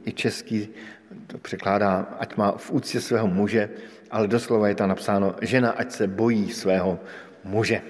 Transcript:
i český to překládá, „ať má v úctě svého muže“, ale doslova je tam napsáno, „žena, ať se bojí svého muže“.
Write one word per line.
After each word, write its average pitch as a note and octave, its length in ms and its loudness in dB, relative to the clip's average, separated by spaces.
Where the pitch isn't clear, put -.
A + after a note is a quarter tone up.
i A#2+ 80 -6
český - 560 -2
to - 120 -14
překládá, G2 800 0
„ať - 180 -8
má G#2 200 2
v - 140 -12
úctě B2 300 -2
svého A2+ 260 2
muže“, G#2 440 2
ale A2 180 0
doslova A2 400 2
je G2+ 60 2
tam G2 140 2
napsáno, G2 540 2
„žena, A#2 280 4
ať - 220 -4
se G#2+ 140 0
bojí G#2 460 2
svého F#2 460 2
muže“. G#2 460 0